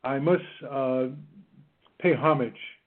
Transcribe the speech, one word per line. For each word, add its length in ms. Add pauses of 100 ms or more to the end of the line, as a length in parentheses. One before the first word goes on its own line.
I 160
must, 240 (240)
uh, 420 (880)
pay 160
homage 440 (280)